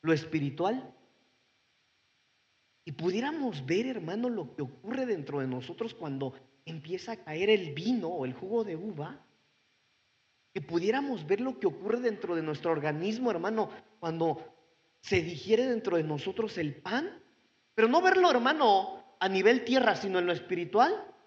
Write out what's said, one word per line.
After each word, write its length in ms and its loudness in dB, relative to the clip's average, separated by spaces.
lo 120 2
espiritual 800 -2
y 80 -10
pudiéramos 720 -2
ver, 200 0
hermano, 440 -4
lo 260 -6
que 80 -6
ocurre 420 -6
dentro 340 -4
de 80 -2
nosotros 460 -6
cuando 400 -6
empieza 460 -10
a 120 -12
caer 280 0
el 220 2
vino 340 0
o 180 -4
el 80 -4
jugo 300 -2
de 120 -4
uva, 480 -8
que 80 -4
pudiéramos 680 -2
ver 140 2
lo 180 -4
que 80 2
ocurre 320 0
dentro 360 -2
de 60 0
nuestro 300 -2
organismo, 580 0
hermano, 400 0
cuando 440 -2
se 200 0
digiere 460 0
dentro 300 0
de 60 2
nosotros 540 -4
el 180 -4
pan, 460 -6
pero 120 6
no 140 6
verlo, 300 8
hermano, 880 2
a 100 0
nivel 340 6
tierra, 320 4
sino 240 0
en 60 2
lo 80 2
espiritual. 720 0